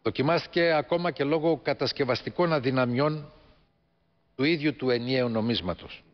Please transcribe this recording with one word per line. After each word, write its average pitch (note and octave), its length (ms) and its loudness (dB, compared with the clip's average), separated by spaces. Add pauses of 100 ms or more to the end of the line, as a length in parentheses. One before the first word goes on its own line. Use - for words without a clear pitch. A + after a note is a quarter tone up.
Δοκιμάστηκε D#3+ 720 0
ακόμα E3+ 380 0
και D3 120 -4
λόγω D#3 340 2
κατασκευαστικών C3+ 960 -2
αδυναμιών C3 800 0 (1040)
του C3 80 -2
ίδιου D3+ 320 0
του B2+ 140 -2
ενιαίου B2 400 0
νομίσματος. G#2+ 760 -2 (100)